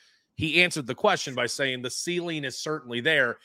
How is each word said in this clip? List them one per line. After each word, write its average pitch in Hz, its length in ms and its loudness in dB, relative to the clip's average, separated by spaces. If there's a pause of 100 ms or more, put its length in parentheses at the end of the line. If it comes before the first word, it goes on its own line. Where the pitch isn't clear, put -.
(340)
He 156 280 4
answered 160 240 0
the 123 80 -4
question 190 400 2
by 123 120 0
saying 127 340 -2
the 123 80 -6
ceiling 170 560 -4
is 127 140 -6
certainly 127 420 -4
there. 131 440 2